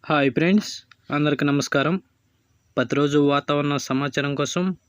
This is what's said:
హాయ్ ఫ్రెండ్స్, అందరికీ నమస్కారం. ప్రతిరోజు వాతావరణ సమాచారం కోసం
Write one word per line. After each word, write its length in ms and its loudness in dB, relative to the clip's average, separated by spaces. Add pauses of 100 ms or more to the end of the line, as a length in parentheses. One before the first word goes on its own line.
హాయ్ 260 2
ఫ్రెండ్స్, 400 2 (400)
అందరికీ 340 0
నమస్కారం. 500 0 (800)
ప్రతిరోజు 420 0
వాతావరణ 580 0
సమాచారం 580 -2
కోసం 300 -2 (240)